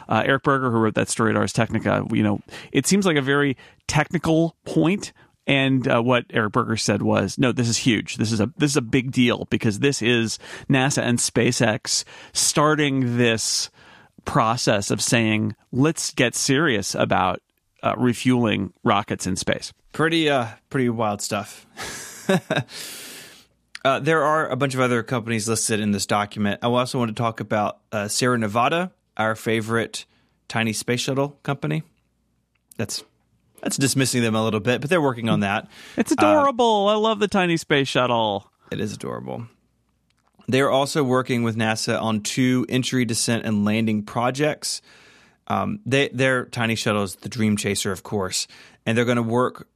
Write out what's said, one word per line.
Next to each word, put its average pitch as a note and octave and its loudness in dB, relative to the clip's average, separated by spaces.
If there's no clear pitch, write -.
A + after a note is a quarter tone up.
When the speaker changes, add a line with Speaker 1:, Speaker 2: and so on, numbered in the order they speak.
Speaker 1:
uh, A2 2
Eric C3+ 2
Berger, C3 2
who A2+ 2
wrote A2 2
that A2+ 0
story A2 2
at G#2+ 2
Ars G#2 2
Technica, G#2 0
you A2+ 2
know, G2+ 2
it C3+ 2
seems F#3+ 4
like E3 4
a C#3 2
very C#3 2
technical D#3+ 2
point. E3 0
And, C3+ 2
uh, B2 4
what A#2+ 2
Eric A2 0
Berger A2+ 0
said G#2 0
was, G#2 0
"No, B2+ 2
this A#2+ 0
is A2+ 2
huge. - 0
This A2 0
is A2+ 2
a, G#2 2
this D3 0
is C#3 0
a C3+ 4
big B2 -2
deal A#2+ 2
because G#2 0
this C#3 0
is A2+ 0
nasa C3+ 2
and A#2+ 2
SpaceX - 0
starting C#3+ 2
this A#2 0
process A#2 0
of A2 -2
saying, A2 0
'Let's D3 0
get A#2+ 0
serious C3+ 0
about, F#2 0
uh, - -2
refueling A#2+ 0
rockets G#2 0
in F#2 -2
space.'" - -6
Speaker 2:
Pretty, D#3+ 0
uh, B2+ 0
pretty B2+ 0
wild A2 -2
stuff. - -8
<laughs> - -2
Uh, C3 2
there D#3 2
are D3+ 2
a - -4
bunch C3 -2
of C3 0
other B2 2
companies A2+ -4
listed A2 0
in G#2 0
this G2+ -2
document. G#2 -2
I A#2+ -2
also B2 0
want A#2+ 0
to G#2+ -8
talk A2+ -2
about, G#2 -2
uh, G#2 -4
Sierra B2 0
Nevada, B2 0
our A2 0
favorite A2+ -2
tiny A2+ 0
space A#2+ -2
shuttle C#3 -2
company. D3+ -4
That's, - -8
that's - -6
dismissing C3 0
them A2+ 0
a A2 2
little A2 0
bit, A#2+ 0
but C#3+ -8
they're F3+ 4
working A#2+ 0
on G#2+ 2
that. G2+ -2
Speaker 1:
It's - -2
Speaker 2:
Uh, D#4+ 4
Speaker 1:
adorable. A#3 4
I G#3 4
love G#3+ 2
the G#3 2
tiny F3+ 2
space C#3 0
shuttle. A#2 0
Speaker 2:
It G2+ -8
is G#2 -4
adorable. B1+ -10
They B2+ 2
are C#3 2
also C#3 2
working B2+ 0
with A2+ 0
nasa A2 0
on A2 -2
two B2+ 0
entry, B2+ -2
descent, A#2 -2
and G#2 0
landing G#2+ 0
projects. B2+ -4
Um, G2+ -4
they, C3+ 2
their C3 0
tiny A2+ -2
shuttle G#2+ 0
is G2 -6
the - -14
Dream G#2+ 0
Chaser, G2+ -2
of F2+ -8
course, G2 -6
and A2+ 2
they're A#2+ 2
gonna A#2+ 2
work A#2 -2